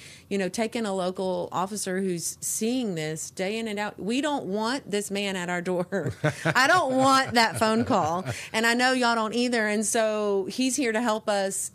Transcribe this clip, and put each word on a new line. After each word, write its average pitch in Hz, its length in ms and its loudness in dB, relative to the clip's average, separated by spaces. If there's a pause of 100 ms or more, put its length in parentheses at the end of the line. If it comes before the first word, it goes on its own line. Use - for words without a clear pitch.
(300)
you 202 100 -2
know, 185 100 0
take 220 260 -4
in 226 100 -2
a 196 100 -2
local 185 560 -2
officer 190 500 -4
who's 180 400 -4
seeing 226 540 -2
this 156 340 -6
day 196 300 -4
in 226 80 -6
and 208 100 -6
out. 208 220 -6
We 233 220 -2
don't 294 240 -2
want 220 440 -4
this 208 220 -4
man 202 240 -2
at 175 140 -4
our 175 120 -2
door. 175 520 -2 (180)
<laughs> - 140 -6
I 240 220 4
don't 311 280 4
want 262 400 4
that 226 240 4
phone 220 260 4
call. 175 400 2 (280)
And 226 120 2
I 233 80 6
know 247 200 4
y'all 240 220 4
don't 220 200 0
either. 240 320 2
And 214 180 0
so 208 640 0
he's 254 260 0
here 247 180 0
to 220 80 0
help 220 280 0
us 196 460 -2